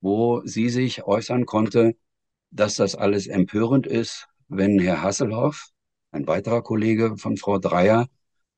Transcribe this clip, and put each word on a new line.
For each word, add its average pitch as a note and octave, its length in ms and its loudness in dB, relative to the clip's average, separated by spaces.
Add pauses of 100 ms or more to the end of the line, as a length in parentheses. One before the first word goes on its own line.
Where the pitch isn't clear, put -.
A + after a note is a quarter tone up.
wo A2+ 440 0
sie A2 240 -2
sich B2 340 -2
äußern A#2 440 -2
konnte, A2+ 500 2 (540)
dass G#2 260 -2
das G#2 180 0
alles G2+ 320 0
empörend A2 600 0
ist, - 420 -4 (200)
wenn G2 300 2
Herr F2 240 2
Hasselhoff, A2+ 640 -2 (440)
ein - 140 -6
weiterer A2+ 360 -2
Kollege A2+ 540 0
von - 200 -4
Frau G2+ 220 -2
Dreyer, F#2+ 480 2 (520)